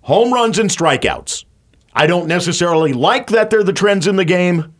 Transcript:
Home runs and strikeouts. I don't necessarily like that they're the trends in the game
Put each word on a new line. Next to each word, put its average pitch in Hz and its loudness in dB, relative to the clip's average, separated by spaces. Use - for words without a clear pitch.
Home 226 2
runs 226 0
and 214 0
strikeouts. 131 -2
I 151 2
don't 170 0
necessarily 170 0
like 208 0
that 220 0
they're 214 2
the 185 0
trends 196 0
in 190 0
the 190 0
game 180 0